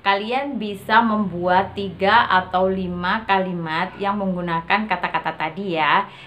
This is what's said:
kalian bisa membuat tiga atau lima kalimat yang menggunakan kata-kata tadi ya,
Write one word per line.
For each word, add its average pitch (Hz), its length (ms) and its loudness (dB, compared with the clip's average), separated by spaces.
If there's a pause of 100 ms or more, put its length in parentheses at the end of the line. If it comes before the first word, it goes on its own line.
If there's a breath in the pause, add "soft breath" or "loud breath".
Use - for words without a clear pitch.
kalian 226 560 0
bisa 214 400 0
membuat 185 720 2
tiga 196 560 2
atau 185 400 2
lima 185 560 -2
kalimat 180 720 0
yang 196 240 -2
menggunakan 180 640 -2
kata-kata 175 500 -2
tadi 160 460 -4
ya, 156 260 4 (200 loud breath)